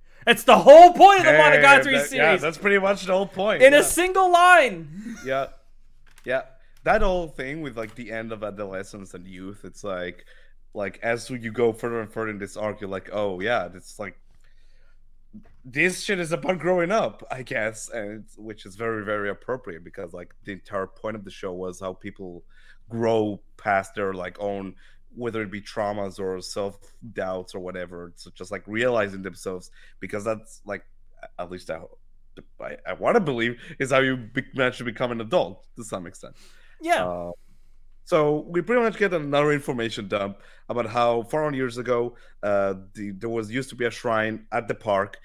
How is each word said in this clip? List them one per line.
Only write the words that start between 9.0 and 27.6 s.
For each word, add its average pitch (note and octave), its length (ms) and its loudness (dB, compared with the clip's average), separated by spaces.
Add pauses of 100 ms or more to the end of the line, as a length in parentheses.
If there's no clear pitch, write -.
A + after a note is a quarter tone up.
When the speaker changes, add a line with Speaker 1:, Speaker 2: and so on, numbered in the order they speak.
Speaker 2:
and F2+ 140 -18
youth, F#2+ 380 -16
it's - 180 -18
like, F2+ 400 -8 (500)
like, G2+ 300 -8
as A#2 260 -6
you A#2 220 -10
go A2+ 220 0
further A#2 260 -6
and G#2+ 120 -10
further A2 200 -6
in G#2 80 -10
this G2 160 -12
arc, G#2 240 -6
you're G2 100 -10
like, F#2+ 220 -10
"Oh, G2 300 -4
yeah, G#2+ 340 -2
it's - 240 -20
like, G2 180 -12 (1500)
this D3+ 400 -2
shit G3 160 -4
is E3 120 -6
about E3+ 280 -4
growing F3 320 0
up, F#3 400 -2
I B2+ 120 -10
guess," A2 460 -8
and G#2+ 340 -12
it's, - 140 -20
which G#2+ 280 -16
is F#2+ 100 -20
very, A2+ 280 -6
very G#2 260 -4
appropriate F#2+ 540 -10
because, F2 300 -16
like, F2 200 -16 (100)
the G2+ 100 -12
entire F#2+ 340 -10
point G#2+ 280 -12
of G#2 80 -14
the F#2 80 -16
show F#2+ 220 -12
was F#2 260 -10
how F#2+ 140 -10
people F2+ 500 -16 (460)
grow A2+ 520 -2 (160)
past G2 380 -2
their, G2 180 -6
like, F2+ 260 -12
own, G2 360 -8 (400)
whether A#2 260 -8
it G2+ 100 -8
be G#2 100 -12
traumas G2+ 580 -8
or F#2 220 -6
self-doubts G2 1120 -10
or G2 40 -10
whatever. F2+ 500 -12